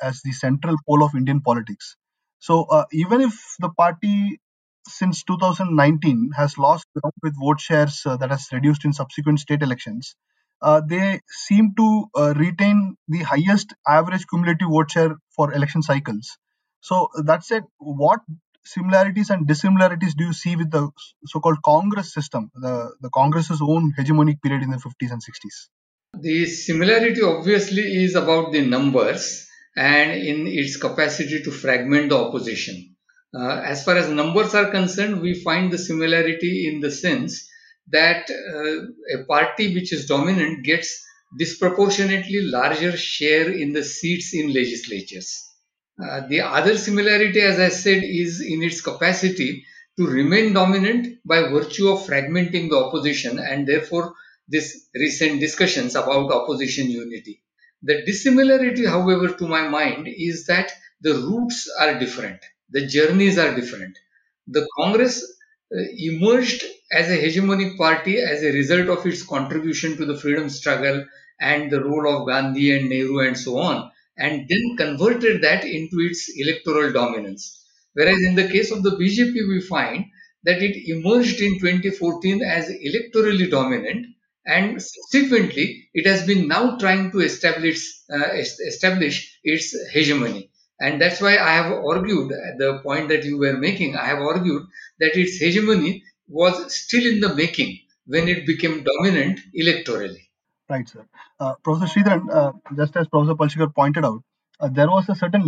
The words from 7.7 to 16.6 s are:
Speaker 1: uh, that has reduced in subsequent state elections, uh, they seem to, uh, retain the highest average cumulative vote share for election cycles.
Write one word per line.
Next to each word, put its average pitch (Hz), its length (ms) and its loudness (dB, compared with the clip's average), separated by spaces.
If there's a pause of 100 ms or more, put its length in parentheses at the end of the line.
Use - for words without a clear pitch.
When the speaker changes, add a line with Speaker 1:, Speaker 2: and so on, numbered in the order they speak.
Speaker 1:
uh, 131 120 -2
that 131 140 -4
has 135 200 -6
reduced 143 320 0
in 147 80 2
subsequent 147 480 -2
state 147 220 -2
elections, 123 560 -6 (440)
uh, 151 240 6
they 190 440 -2
seem 208 480 2
to, 214 380 4
uh, 147 200 4
retain 190 600 2 (100)
the 165 120 -2
highest 170 560 2 (120)
average 170 400 4
cumulative 170 400 0
vote 156 240 2
share 160 240 2 (180)
for 147 200 0
election 143 280 0
cycles. 139 560 -4 (440)